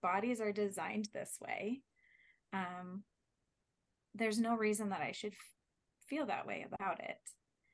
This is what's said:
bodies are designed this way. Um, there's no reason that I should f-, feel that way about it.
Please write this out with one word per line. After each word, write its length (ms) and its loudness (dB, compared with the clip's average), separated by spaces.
bodies 380 4
are 120 2
designed 600 0
this 280 -4
way. 400 -2
Um, 500 -4
there's 240 2
no 180 4
reason 340 4
that 100 -2
I 120 0
should 200 -6
f-, 60 -18
feel 200 0
that 200 -2
way 260 -4
about 280 -2
it. 180 -6